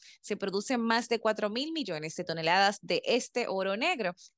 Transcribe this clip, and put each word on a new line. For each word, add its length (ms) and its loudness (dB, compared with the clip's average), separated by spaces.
se 160 -4
producen 420 -2
más 300 0
de 100 2
cuatro 300 0
mil 240 -4
millones 420 -4
de 80 -4
toneladas 580 4
de 220 0
este 460 0
oro 260 -2
negro. 380 -2